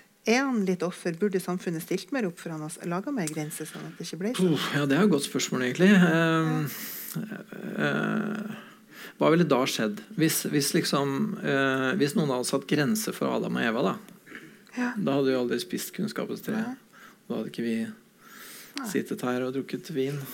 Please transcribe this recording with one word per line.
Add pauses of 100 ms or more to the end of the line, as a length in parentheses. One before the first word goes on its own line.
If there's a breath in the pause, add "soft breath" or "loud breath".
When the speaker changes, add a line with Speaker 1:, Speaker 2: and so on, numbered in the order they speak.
(260)
Speaker 1:
Er
han
litt
offer?
Burde
samfunnet
stilt
mer
opp
for
han
og
s-,
laget
mer
grenser
sånn
at
det
ikke
ble
sånn?
Speaker 2:
Puh, (100)
ja,
det
er
jo
et
godt
spørsmål,
egentlig.
Ehm, (420 loud breath)
Speaker 1:
Ja. (480)
Speaker 2:
eh, (580 loud breath)
hva
ville
da
skjedd? (160)
Hvis,
hvis
liksom, (240)
eh,
hvis
noen
hadde
satt
grenser
for
Adam
og
Eva,
da, (800 loud breath)
Speaker 1:
Ja.
Speaker 2:
da
hadde
vi
aldri
spist
kunnskapens
tre.
Speaker 1:
Nei. (520 loud breath)
Speaker 2:
Da
hadde
ikke
vi
Speaker 1:
Nei.
Speaker 2:
sittet
her
og
drukket
vin, (180)